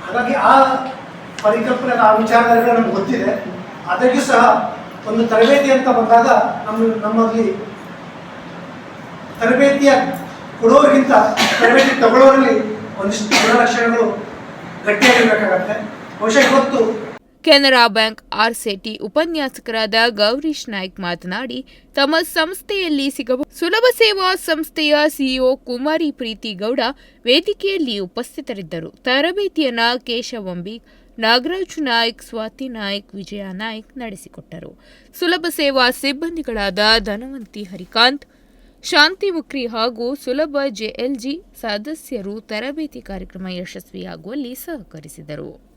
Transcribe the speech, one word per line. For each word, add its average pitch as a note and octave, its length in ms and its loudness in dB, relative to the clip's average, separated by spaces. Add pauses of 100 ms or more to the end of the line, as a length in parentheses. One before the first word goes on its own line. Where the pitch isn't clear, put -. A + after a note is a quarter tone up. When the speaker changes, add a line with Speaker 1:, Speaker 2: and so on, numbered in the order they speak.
Speaker 1:
ಹಾಗಾಗಿ B3 300 -2
ಆ C4 420 4 (640)
ಪರಿಕಲ್ಪನೆ, A#3 540 0
ಆ A3 200 4
ವಿಚಾರಧಾರೆಗಳು A#3 680 4
ನಮ್ಗೆ G3 140 0
ಗೊತ್ತಿದೆ. - 500 -2 (420)
ಆದಾಗ್ಯೂ B3+ 340 2
ಸಹ - 560 4 (300)
ಒಂದು A3+ 200 0
ತರಬೇತಿ C4+ 440 6
ಅಂತ C4 160 4
ಬಂದಾಗ A#3 400 4 (380)
ನಮ್ಮ, A3+ 300 0
ನಮ್ಮಲ್ಲಿ A3 580 0 (1900)
ತರಬೇತಿಯ C4+ 520 6 (680)
ಕೊಡೋರಿಗಿಂತ C4+ 500 6 (480)
ತರಬೇತಿ C4 420 4
ತಗೊಳ್ಳೋರಲ್ಲಿ C4 580 6 (360)
ಒಂದಿಷ್ಟು G3 300 -4
ಗುಣಲಕ್ಷಣಗಳು A#3 840 2 (760)
ಗಟ್ಟಿಯಾಗಿರ್ಬೇಕಾಗತ್ತೆ. G#3+ 1040 2 (300)
ಬಹುಶಃ A3+ 180 2
ಇವತ್ತು A#3+ 680 2 (340)
Speaker 2:
ಕೆನರಾ C4+ 460 4
ಬ್ಯಾಂಕ್ A3 340 -2 (120)
ಆರ್ A3+ 200 0
ಸಿ G#3 220 -6
ಟಿ G#3+ 220 -10
ಉಪನ್ಯಾಸಕರಾದ B3+ 960 -4 (140)
ಗೌರೀಶ್ B3 640 -2
ನಾಯ್ಕ್ F#3+ 300 -8
ಮಾತನಾಡಿ, G3 680 -8 (300)
ತಮ್ಮ C#4 280 2
ಸಂಸ್ಥೆಯಲ್ಲಿ E4 840 -4
ಸಿಗಬಹು-, B3+ 500 -6
ಸುಲಭ G4 240 0 (140)
ಸೇವಾ G4 380 2
ಸಂಸ್ಥೆಯ D#4 600 -2 (120)
ಸಿಇಒ C4 480 0
ಕುಮಾರಿ C#4+ 560 -4
ಪ್ರೀತಿ A3 420 -8
ಗೌಡ G#3+ 260 -4 (460)
ವೇದಿಕೆಯಲ್ಲಿ E4 720 0
ಉಪಸ್ಥಿತರಿದ್ದರು. F#3+ 920 -10
ತರಬೇತಿಯನ್ನ D4 880 -2 (180)
ಕೇಶವಂಬಿ, A3 840 -8 (380)
ನಾಗರಾಜ್ B3+ 600 -2
ನಾಯ್ಕ್, A#3 420 -2
ಸ್ವಾತಿ A3 440 -10
ನಾಯ್ಕ್, G3+ 480 -8
ವಿಜಯ G3+ 360 -12
ನಾಯ್ಕ್ G#3+ 460 -12
ನಡೆಸಿಕೊಟ್ಟರು. G3 840 -16 (400)
ಸುಲಭ F4 300 -2
ಸೇವಾ C4+ 420 2
ಸಿಬ್ಬಂದಿಗಳಾದ C4+ 880 -6 (200)
ಧನವಂತಿ G#3+ 640 -10
ಹರಿಕಾಂತ್, A3+ 600 -2 (580)
ಶಾಂತಿ F4+ 480 2
ಮುಕ್ರಿ C#4 340 -6
ಹಾಗೂ A#3 500 -4
ಸುಲಭ C#4+ 420 -4 (120)
ಜೆ G#3+ 160 -10
ಎಲ್ B3 300 -6
ಜಿ C4+ 260 -8 (200)
ಸದಸ್ಯರು G#3+ 800 -8
ತರಬೇತಿ C4+ 600 -10
ಕಾರ್ಯಕ್ರಮ F#3 460 -12
ಯಶಸ್ವಿಯಾಗುವಲ್ಲಿ F#3 1080 -12
ಸಹಕರಿಸಿದರು. D3+ 1200 -16